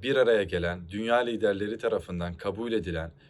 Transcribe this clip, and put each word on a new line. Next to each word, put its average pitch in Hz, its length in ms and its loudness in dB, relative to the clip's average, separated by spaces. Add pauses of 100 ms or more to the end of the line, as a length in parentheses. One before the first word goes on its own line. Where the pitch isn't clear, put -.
bir 135 140 2
araya 117 260 6
gelen 87 460 -2
dünya 110 280 0
liderleri 110 640 0
tarafından 87 560 -2
kabul 110 380 -4
edilen 82 400 -4 (180)